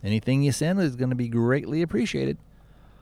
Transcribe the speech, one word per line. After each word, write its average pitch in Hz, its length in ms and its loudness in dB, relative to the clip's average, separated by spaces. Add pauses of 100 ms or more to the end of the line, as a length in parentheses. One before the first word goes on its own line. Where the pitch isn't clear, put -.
Anything 110 400 0
you 143 80 2
send 180 300 0
is 143 160 0
gonna 127 180 -2
be 123 140 -2
greatly 120 520 2
appreciated. 160 580 -2 (640)